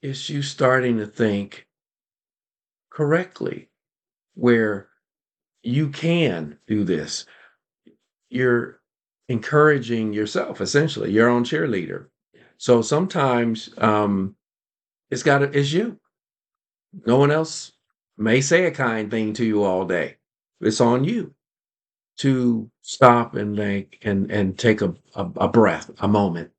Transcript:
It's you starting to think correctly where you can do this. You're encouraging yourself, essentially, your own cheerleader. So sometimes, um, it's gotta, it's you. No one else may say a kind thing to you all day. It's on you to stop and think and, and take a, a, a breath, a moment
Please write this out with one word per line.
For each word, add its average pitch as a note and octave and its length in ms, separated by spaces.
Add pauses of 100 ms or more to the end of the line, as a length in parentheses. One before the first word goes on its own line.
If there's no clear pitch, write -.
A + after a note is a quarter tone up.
It's C#3 260
you C#3+ 140
starting B2+ 560
to G#2+ 80
think G#2 600 (1200)
correctly D#3 800 (640)
where A2 560 (760)
you C#3 260
can C#3 680 (100)
do G#2+ 160
this. D#2 420 (1040)
You're B2+ 520 (460)
encouraging A#2+ 840
yourself, - 480
essentially, C#3 520
your A2 180
own A#2+ 140
cheerleader. A#2+ 640 (500)
So A#2+ 240
sometimes, B2+ 960
um, G2+ 580 (760)
it's - 120
gotta, C#3 220 (120)
it's C#3 140
you. G#3 280 (1040)
No A#2 120
one C#3 140
else D#3 400 (460)
may A2+ 240
say E3+ 240
a E3 60
kind A2 380
thing A2 240
to A#2 120
you G#2+ 180
all F#2+ 220
day. E2+ 320 (440)
It's G#2+ 200
on B2 220
you G#3+ 300 (840)
to B2 520 (120)
stop A#2+ 540
and G#2 200
think G2+ 480
and, G2 280
and F#2+ 260
take A2 240
a, F#2 140 (200)
a, F#2+ 200
a F2+ 120
breath, G#2 420 (100)
a G2 80
moment G2 520